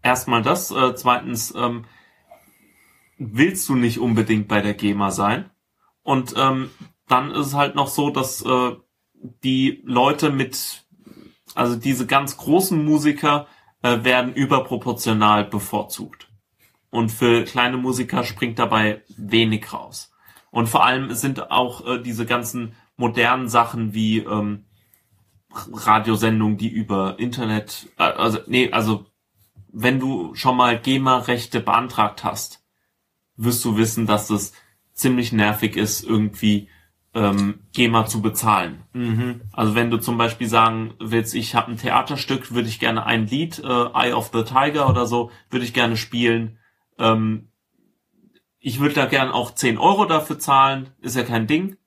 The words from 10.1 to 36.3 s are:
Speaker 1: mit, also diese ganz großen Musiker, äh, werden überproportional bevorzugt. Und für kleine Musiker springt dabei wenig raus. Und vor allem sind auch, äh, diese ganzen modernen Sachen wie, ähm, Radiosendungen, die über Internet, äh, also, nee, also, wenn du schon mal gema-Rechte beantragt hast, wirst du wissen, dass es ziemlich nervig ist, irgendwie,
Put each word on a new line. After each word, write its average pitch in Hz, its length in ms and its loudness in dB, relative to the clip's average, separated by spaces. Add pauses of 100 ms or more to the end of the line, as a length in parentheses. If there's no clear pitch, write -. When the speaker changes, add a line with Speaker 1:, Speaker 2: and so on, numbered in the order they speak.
Speaker 1:
mit, - 560 -6 (720)
also 120 200 0
diese 120 320 -2
ganz 139 300 0
großen 165 480 2
Musiker, 147 640 2 (340)
äh, 120 220 2
werden 127 300 2
überproportional 113 1080 2
bevorzugt. - 840 -8 (600)
Und 113 220 0
für 117 320 4
kleine 123 320 0
Musiker 127 480 -2
springt 120 360 -6
dabei 107 440 2 (140)
wenig 110 560 0
raus. - 400 -14 (380)
Und 113 180 0
vor - 160 4
allem 131 280 0
sind 131 380 -4
auch, 123 340 -2
äh, 123 160 -4
diese 117 240 -6
ganzen 117 500 -6 (200)
modernen 120 540 0
Sachen 113 440 0
wie, 110 260 0
ähm, 104 460 -4 (880)
Radiosendungen, 110 1040 0
die 107 120 -4
über 98 480 -2
Internet, 113 800 -6
äh, 87 60 2
also, 92 440 0
nee, 127 240 2
also, 107 340 0 (680)
wenn 127 280 2
du 127 360 -4
schon 127 200 0
mal 120 240 4
gema-Rechte 127 800 0
beantragt 110 640 0
hast, - 400 -8 (720)
wirst 117 300 -2
du 107 120 0
wissen, 110 280 2
dass 104 240 0
es 101 240 -2 (400)
ziemlich 123 400 0
nervig 107 420 0
ist, 107 280 -2
irgendwie, 107 640 0 (460)